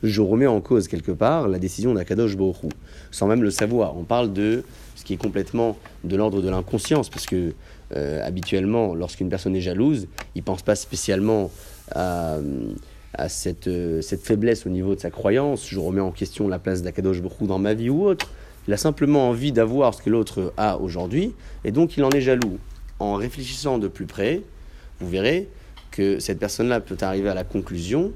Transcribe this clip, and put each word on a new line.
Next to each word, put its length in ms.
Je 160
remets 260
en 140
cause 260
quelque 240
part 380
la 100
décision 340
d'Akadosh 440
Baruch 260
Hu, 60
sans 160
même 160
le 80
savoir. 480
On 60
parle 280
de 300
ce 100
qui 100
est 20
complètement 600
de 100
l'ordre 260
de 80
l'inconscience, 600
parce 180
que, 260
euh, 280
habituellement, 720
lorsqu'une 340
personne 280
est 40
jalouse, 460
il 80
pense 180
pas 140
spécialement 760
à, 460
à 140
cette, 380
euh, 340
cette 220
faiblesse 440
au 40
niveau 240
de 60
sa 100
croyance. 580
Je 120
remets 200
en 120
question 340
la 140
place 220
d'Akadosh 380
Baruch 200
Hu 80
dans 100
ma 160
vie 160
ou 140
autre. 260
Il 60
a 20
simplement 520
envie 220
d'avoir 440
ce 80
que 80
l'autre 460
a 220
aujourd'hui, 540
et 80
donc 240
il 80
en 60
est 100
jaloux. 380
En 140
réfléchissant 640
de 100
plus 180
près, 360
vous 80
verrez 400
que 300
cette 180
personne-là 420
peut 200
arriver 280
à 60
la 100
conclusion 720